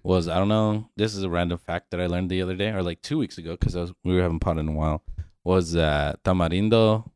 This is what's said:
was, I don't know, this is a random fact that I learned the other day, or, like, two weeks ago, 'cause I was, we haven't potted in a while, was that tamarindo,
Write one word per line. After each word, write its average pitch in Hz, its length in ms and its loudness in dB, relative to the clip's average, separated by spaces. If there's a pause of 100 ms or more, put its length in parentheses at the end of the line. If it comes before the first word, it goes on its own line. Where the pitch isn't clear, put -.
was, 180 260 2
I 165 80 0
don't - 120 2
know, 107 460 0
this 104 200 -2
is 98 80 -6
a 92 60 -2
random 87 280 0
fact - 340 -8
that 87 100 -4
I 90 60 0
learned 90 220 -2
the 92 120 0
other 92 140 -4
day, 101 140 -2
or, 101 140 -2
like, 85 180 -6
two 147 160 -4
weeks 123 200 -4
ago, 82 200 -10
'cause - 180 0
I 87 60 -2
was, 87 120 -6 (100)
we 92 140 2
haven't 85 220 2
potted 82 220 0
in 78 80 -2
a 76 40 -2
while, 78 300 -2 (400)
was 87 300 2
that 73 500 0
tamarindo, 107 920 2